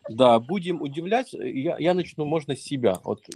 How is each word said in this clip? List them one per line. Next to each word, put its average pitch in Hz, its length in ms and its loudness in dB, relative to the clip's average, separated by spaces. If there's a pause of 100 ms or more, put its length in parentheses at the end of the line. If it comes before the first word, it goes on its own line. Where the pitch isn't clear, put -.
Да, 120 320 6
будем 170 420 -4
удивлять. 170 500 -2
Я, 131 460 -4
я 170 160 2
начну, 175 300 -4
можно, 147 320 -2
с - 40 -20
себя. 117 440 0
Вот 107 160 -4 (160)